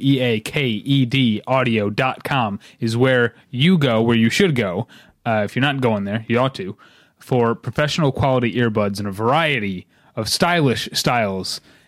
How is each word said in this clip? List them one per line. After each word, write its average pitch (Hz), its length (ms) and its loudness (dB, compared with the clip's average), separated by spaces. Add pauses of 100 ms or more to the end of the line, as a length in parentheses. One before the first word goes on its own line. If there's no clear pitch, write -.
E 139 180 2
A 120 200 0
K 143 260 -4
E 127 400 0
D 117 400 0
audio 113 460 0
dot 131 320 -2
com, 113 360 -2 (200)
is 117 180 -2
where 123 380 2 (160)
you 160 260 2
go, 120 240 2
where 117 160 2
you 113 140 4
should 180 240 2
go. 101 320 -2 (360)
Uh, 110 220 0
if - 100 -10
you're 127 60 -2
not 139 180 0
going 107 260 0
there, 104 220 -6
you 117 120 0
ought 131 160 0
to, 98 200 -10 (440)
for 117 340 0
professional 147 580 -2
quality 123 440 0
earbuds 104 440 0
in 104 60 -6
a 101 60 -6
variety 113 760 -2 (300)
of 110 120 -4
stylish 160 640 0
styles 104 680 -2 (260)